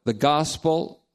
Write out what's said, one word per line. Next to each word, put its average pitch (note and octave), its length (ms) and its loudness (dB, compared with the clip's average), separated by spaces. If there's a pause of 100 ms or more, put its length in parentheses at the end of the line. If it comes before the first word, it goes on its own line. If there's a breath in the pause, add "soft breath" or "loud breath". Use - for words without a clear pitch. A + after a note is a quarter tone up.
the A#2 80 0
gospel D#3 880 0 (120)